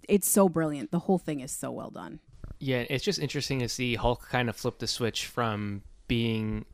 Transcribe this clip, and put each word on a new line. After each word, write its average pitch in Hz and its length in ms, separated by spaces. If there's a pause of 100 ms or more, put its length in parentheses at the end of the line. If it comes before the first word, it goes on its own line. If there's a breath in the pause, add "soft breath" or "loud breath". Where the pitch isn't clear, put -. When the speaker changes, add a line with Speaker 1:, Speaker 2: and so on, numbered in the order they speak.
Speaker 1:
it's 196 200
so 196 200
brilliant. 156 420
The 170 100
whole 185 180
thing 151 220
is 131 120
so 131 200
well 117 180
done. - 300 (400)
Speaker 2:
Yeah, 127 280
it's 135 160
just 196 140
interesting 135 420
to 117 80
see 123 280
Hulk 117 340
kind 127 180
of 107 80
flip - 220
the 117 80
switch - 400
from 104 560 (260)
being 110 640